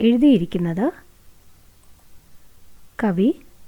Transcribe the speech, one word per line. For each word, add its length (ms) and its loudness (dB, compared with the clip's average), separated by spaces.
എഴുതിയിരിക്കുന്നത് 920 0
കവി 360 0